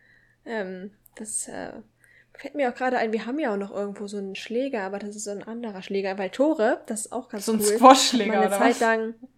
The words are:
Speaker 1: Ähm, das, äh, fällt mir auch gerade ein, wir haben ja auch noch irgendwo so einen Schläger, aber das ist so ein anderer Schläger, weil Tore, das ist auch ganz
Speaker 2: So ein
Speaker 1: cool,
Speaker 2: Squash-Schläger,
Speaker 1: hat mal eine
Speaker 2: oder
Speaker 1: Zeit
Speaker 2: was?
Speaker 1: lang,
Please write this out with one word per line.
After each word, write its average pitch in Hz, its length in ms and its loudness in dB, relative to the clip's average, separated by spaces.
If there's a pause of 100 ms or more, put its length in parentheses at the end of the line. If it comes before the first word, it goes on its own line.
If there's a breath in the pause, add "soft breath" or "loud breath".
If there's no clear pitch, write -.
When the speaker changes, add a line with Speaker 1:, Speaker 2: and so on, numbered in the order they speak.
(460)
Speaker 1:
Ähm, 196 460 -8 (240)
das, - 320 -10
äh, - 260 -12 (600)
fällt - 220 -14
mir 269 140 0
auch 240 60 -8
gerade 254 220 -2
ein, 226 160 -2
wir 220 120 -4
haben 254 120 -6
ja 262 160 -2
auch - 40 -2
noch 196 140 -6
irgendwo 202 360 -8
so 202 100 -10
einen 196 180 -8
Schläger, 247 480 -4
aber 196 140 -6
das 208 180 -10
ist 208 100 -12
so 202 60 -8
ein 202 120 -10
anderer 220 400 -12
Schläger, 196 340 -4
weil 190 140 -4
Tore, 285 560 2
das 214 140 -6
ist - 100 -10
auch 240 180 -8
ganz 202 160 -10
Speaker 2:
So 226 80 2
ein 220 60 2
Speaker 1:
cool, 208 60 0
Speaker 2:
Squash-Schläger, 240 680 8
Speaker 1:
hat 196 80 2
mal 190 60 4
eine - 20 4
Speaker 2:
oder 202 100 0
Speaker 1:
Zeit 254 140 4
Speaker 2:
was? 240 80 0
Speaker 1:
lang, 226 340 2 (240)